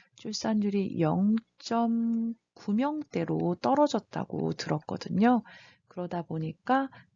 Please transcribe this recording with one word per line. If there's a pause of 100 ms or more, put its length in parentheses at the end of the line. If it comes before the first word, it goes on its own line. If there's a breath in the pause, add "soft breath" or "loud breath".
(160 soft breath)
출산율이
영점구 (400)
명대로
떨어졌다고
들었거든요. (460 loud breath)
그러다
보니까 (260 loud breath)